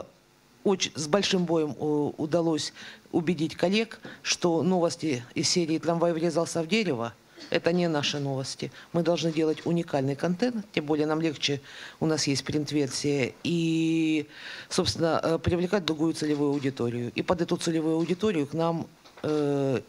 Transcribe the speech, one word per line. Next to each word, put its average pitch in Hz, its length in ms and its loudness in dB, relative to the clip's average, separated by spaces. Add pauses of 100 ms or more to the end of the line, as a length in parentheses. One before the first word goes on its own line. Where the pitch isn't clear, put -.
(640)
очень, 190 320 2
с 151 120 -6
большим 190 380 2
боем, 160 280 0
э, 147 440 0
удалось 160 560 0 (400)
убедить 165 440 0
коллег, 214 440 0 (220)
что 165 400 0
новости 165 600 0 (120)
из - 140 0
серии 160 300 2
«Трамвай 170 340 2
врезался 165 500 0
в 160 60 -4
дерево» — 151 440 0 (380)
это 170 220 2
не 175 160 2
наши 147 300 0
новости. 135 540 -4 (200)
Мы 170 100 0
должны 165 300 2
делать 156 340 0
уникальный 156 500 0
контент, 202 560 0
тем 160 140 -2
более 151 200 2
нам 156 140 0
легче, 143 400 -2 (400)
у 156 60 2
нас 156 200 2
есть 135 180 0
принт-версия, 143 880 0 (100)
и, 160 800 2 (440)
собственно, 160 520 2
э, 165 160 2
привлекать 175 460 0
другую 160 300 2
целевую 147 380 0
аудиторию. 123 600 -2
И - 80 -4
под 175 200 0
эту 175 140 0
целевую 160 400 0
аудиторию 170 500 0
к 139 80 -10
нам, 165 320 0 (360)
э, 143 680 0